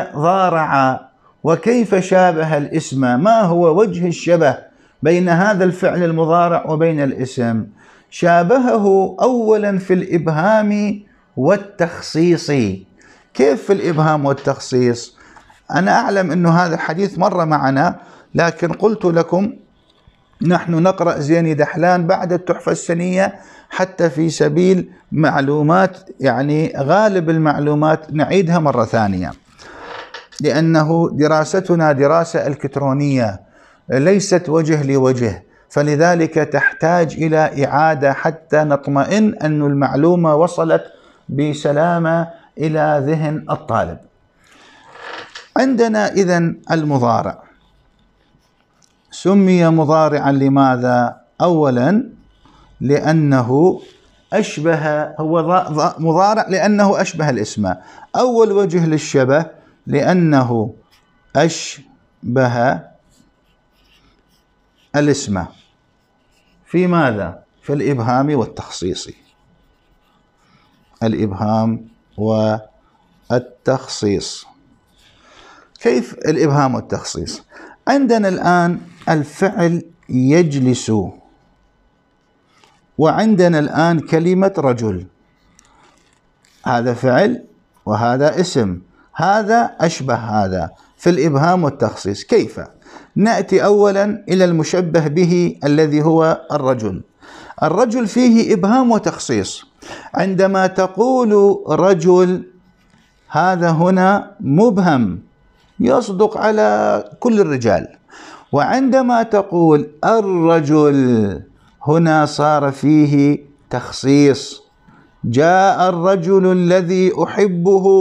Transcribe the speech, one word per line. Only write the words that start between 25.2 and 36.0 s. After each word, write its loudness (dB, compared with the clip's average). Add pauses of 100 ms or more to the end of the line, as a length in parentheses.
يعني 0
غالب 0
المعلومات 0
نعيدها 0
مرة 0
ثانية، -2 (1120)
لأنه 2
دراستنا 0
دراسة 0
إلكترونية -2 (500)
ليست 0
وجه 0
لوجه، 0 (260)
فلذلك 0